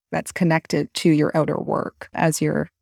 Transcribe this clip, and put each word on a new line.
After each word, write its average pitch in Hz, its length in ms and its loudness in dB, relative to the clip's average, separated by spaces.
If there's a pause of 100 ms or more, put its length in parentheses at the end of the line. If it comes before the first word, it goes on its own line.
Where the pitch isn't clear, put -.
(120)
that's 156 220 -6
connected 160 600 0
to - 140 2
your 151 280 4
outer - 200 0
work - 560 -6
as 165 280 0
you're, 151 280 -2 (120)